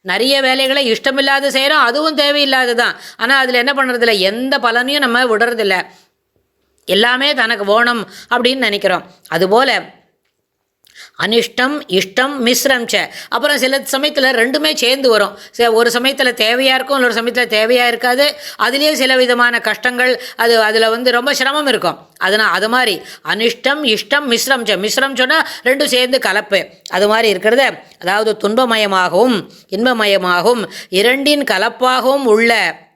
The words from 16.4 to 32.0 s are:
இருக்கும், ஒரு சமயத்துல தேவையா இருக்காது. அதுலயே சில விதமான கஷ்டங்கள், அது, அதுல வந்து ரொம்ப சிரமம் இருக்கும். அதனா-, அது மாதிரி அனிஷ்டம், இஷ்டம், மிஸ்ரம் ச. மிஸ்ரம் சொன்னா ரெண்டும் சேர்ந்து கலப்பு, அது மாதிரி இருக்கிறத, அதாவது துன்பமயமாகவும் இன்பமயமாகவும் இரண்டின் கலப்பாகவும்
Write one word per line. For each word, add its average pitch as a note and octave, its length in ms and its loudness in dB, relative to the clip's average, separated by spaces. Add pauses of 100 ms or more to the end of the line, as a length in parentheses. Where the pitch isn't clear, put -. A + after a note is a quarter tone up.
இருக்கும், C4 300 0
ஒரு A#3+ 100 2
சமயத்துல A#3 320 -2
தேவையா A3+ 420 2
இருக்காது. B3 480 0 (240)
அதுலயே C#4 340 0
சில C4 220 0
விதமான A#3+ 440 2
கஷ்டங்கள், B3 640 -2 (140)
அது, A3+ 260 2
அதுல A3 280 2
வந்து A#3+ 220 0
ரொம்ப B3 220 0
சிரமம் C#4 340 -2
இருக்கும். F#3 400 -4 (160)
அதனா-, G3+ 280 0
அது F#3+ 180 -2
மாதிரி A#3 320 0 (240)
அனிஷ்டம், A#3 580 -2
இஷ்டம், B3+ 480 -2
மிஸ்ரம் A#3+ 340 -2
ச. G3+ 120 0
மிஸ்ரம் C4 380 -2
சொன்னா C4 320 0 (160)
ரெண்டும் C#4 220 0
சேர்ந்து B3+ 340 0
கலப்பு, G3+ 480 -2 (220)
அது - 180 0
மாதிரி A3 260 2
இருக்கிறத, A3 460 0 (200)
அதாவது G#3 500 -2
துன்பமயமாகவும் G#3+ 1000 0 (220)
இன்பமயமாகவும் G3 1000 0 (200)
இரண்டின் C4+ 540 2
கலப்பாகவும் B3+ 840 0